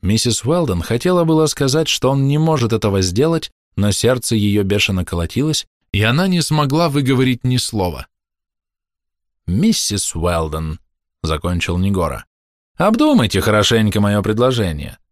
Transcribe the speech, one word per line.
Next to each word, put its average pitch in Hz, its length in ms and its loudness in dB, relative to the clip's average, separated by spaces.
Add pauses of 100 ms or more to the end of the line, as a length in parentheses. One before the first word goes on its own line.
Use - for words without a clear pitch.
Миссис 110 440 0
Уэлдон 131 360 0
хотела 170 440 0
было 160 220 4
сказать, 147 420 0
что - 220 0
он 139 160 2
не 143 100 2
может 151 340 0
этого 104 300 0
сделать, 131 500 0 (240)
но 101 160 0
сердце 120 440 0
её 104 280 2
бешено 98 400 0
колотилось, 127 640 -4 (260)
и 98 120 0
она 143 240 2
не 175 140 0
смогла 151 460 0
выговорить 131 560 0
ни 127 140 0
слова. 90 500 -4 (1400)
«Миссис 104 680 0
Уэлдон», 80 640 -4 (440)
закончил 87 540 -4
Нигора, 90 480 -2 (520)
«обдумайте 214 640 2
хорошенько 107 580 2
моё 101 220 2
предложение. 104 760 -2 (120)